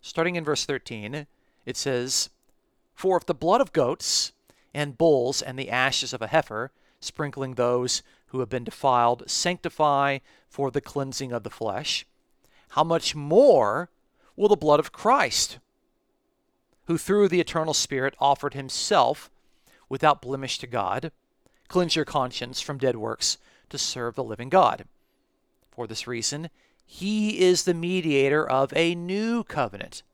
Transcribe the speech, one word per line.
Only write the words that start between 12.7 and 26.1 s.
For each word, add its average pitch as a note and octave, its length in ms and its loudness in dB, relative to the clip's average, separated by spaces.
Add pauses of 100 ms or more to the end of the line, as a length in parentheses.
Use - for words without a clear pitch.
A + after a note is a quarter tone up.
much E3 320 0
more D3+ 760 6 (460)
will G#3 140 2
the G#3 80 6
blood D3 220 6
of - 120 -2
Christ, - 680 0 (1300)
who E3+ 120 -2
through G3+ 320 2
the F3+ 100 2
eternal D#3+ 340 -2
Spirit C3+ 460 -2
offered C#3 340 0
himself C3+ 760 0 (580)
without C#3 340 2
blemish C3+ 380 -6
to - 80 -14
God, A#2 440 -4 (560)
cleanse F3 280 0
your D#3 100 0
conscience B2+ 540 -4
from C#3+ 180 -8
dead B2+ 180 0
works A2+ 420 -4 (320)
to C#3+ 80 -12
serve A#2+ 380 -6
the C3+ 80 -4
living A2+ 260 -8
God? E3 360 4 (840)
For A#2 160 -10
this A2 200 -10
reason, B2 420 -6 (360)